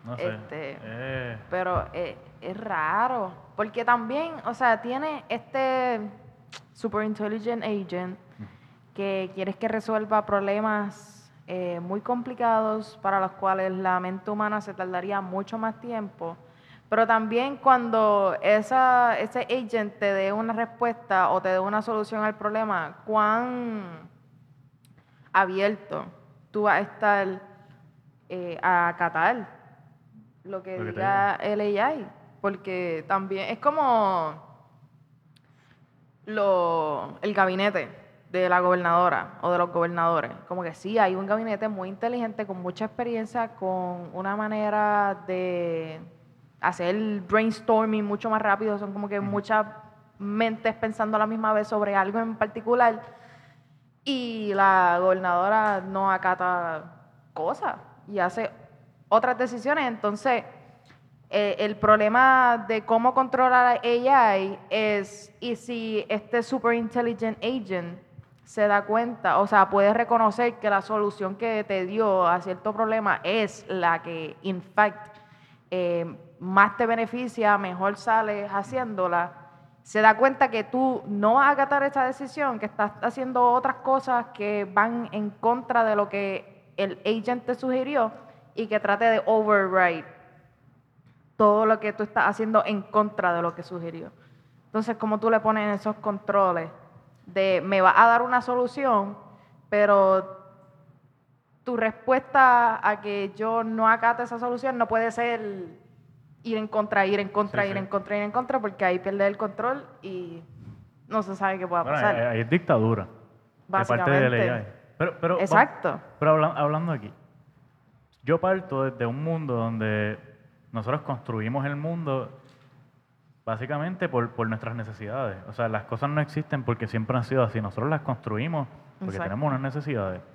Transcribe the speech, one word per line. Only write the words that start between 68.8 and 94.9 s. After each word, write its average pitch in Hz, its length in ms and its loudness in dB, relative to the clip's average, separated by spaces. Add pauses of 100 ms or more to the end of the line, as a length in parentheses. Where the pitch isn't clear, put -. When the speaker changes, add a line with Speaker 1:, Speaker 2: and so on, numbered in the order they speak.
Speaker 2:
cuenta, 214 560 0
o 202 80 2
sea, 196 220 4
puede 202 240 4
reconocer 233 640 2
que 214 140 -2
la 196 120 2
solución 202 540 -4
que 220 300 -2
te 190 200 -2
dio 196 420 2
a 175 140 2
cierto 190 320 -6
problema 220 500 0
es 208 460 -2
la 170 320 0
que, 160 400 -10
in 185 200 -6
fact, - 560 0 (520)
eh, 175 480 -4 (220)
más 196 360 4
te 240 100 0
beneficia, 226 720 0
mejor 190 380 -2
sales 214 560 -2
haciéndola, 196 800 -2 (520)
se - 180 -2
da 214 160 8
cuenta 262 340 4
que 214 140 -4
tú 254 420 0
no 208 280 2
vas 277 120 6
a 294 40 6
acatar 277 320 2
esa 277 200 0
decisión, 262 560 -4
que 214 60 -6
estás 208 260 -2 (100)
haciendo 247 520 2
otras 254 240 0
cosas 262 560 0
que 208 380 -2
van 226 420 2
en 208 160 -4
contra 240 560 2
de 214 100 2
lo 202 140 2
que 196 640 -6
el 196 300 -2
agent 226 400 -2
te 247 100 -2
sugirió 254 560 0 (420)
y 214 140 -6
que 208 140 0
trate 202 240 2
de 226 200 4
override 190 800 4 (1300)
todo 214 280 6
lo 220 140 4
que 214 140 -4
tú 208 100 -6
estás 214 240 0
haciendo 220 380 2
en 202 160 -2
contra 208 520 0
de 170 80 -2
lo 170 140 -2
que 170 80 -14
sugirió? 165 480 -12 (540)
Entonces, 220 320 -4